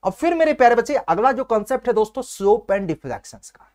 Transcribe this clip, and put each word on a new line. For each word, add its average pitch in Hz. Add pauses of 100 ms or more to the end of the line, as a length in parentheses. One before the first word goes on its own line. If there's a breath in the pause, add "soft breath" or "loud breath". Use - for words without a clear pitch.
अब 185
फिर 339
मेरे 320
प्यारे 240
बच्चे, 240
अगला 220
जो 247
कॉन्सेप्ट 233
है 233
दोस्तों, 214
स्लोप 202
and 196
डिफ्लेक्शंस 123
का। -